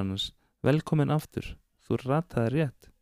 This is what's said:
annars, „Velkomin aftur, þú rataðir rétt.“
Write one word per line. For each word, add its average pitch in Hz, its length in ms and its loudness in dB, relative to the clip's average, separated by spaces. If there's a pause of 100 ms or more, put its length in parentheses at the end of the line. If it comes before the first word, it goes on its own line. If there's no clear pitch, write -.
annars, 98 280 -4 (320)
„Velkomin 147 480 2
aftur, - 460 -4 (260)
þú 113 200 0
rataðir 127 520 0
rétt.“ 151 340 -2 (120)